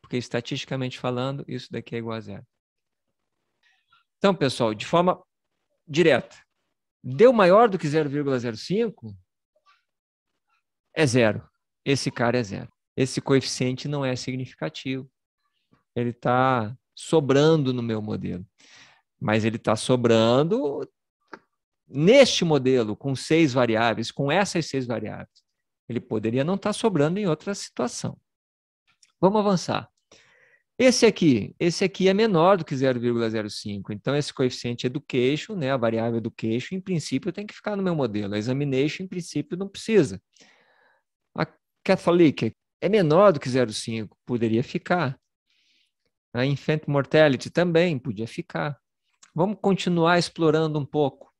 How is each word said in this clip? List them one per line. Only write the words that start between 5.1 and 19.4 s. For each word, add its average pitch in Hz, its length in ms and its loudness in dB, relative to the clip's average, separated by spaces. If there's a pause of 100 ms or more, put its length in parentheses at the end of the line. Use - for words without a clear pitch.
direta, 147 480 2 (640)
deu 143 300 6
maior 214 380 6
do 185 80 -2
que 156 100 -4
zero 147 220 0
vírgula 139 280 -2
zero 117 200 -4
cinco, 180 580 -6 (1800)
é 160 120 2
zero. 113 420 2 (380)
Esse 139 260 -2
cara 120 260 -2
é 123 60 -2
zero. 98 260 -12 (280)
Esse 131 240 -2
coeficiente 131 680 -2
não 143 160 -6
é 127 120 -4
significativo. 131 960 -10 (840)
Ele 120 160 -2
tá 123 680 0 (160)
sobrando 147 800 2
no 123 100 -4
meu 113 200 -4
modelo. 95 440 -8 (760)
Mas 107 240 0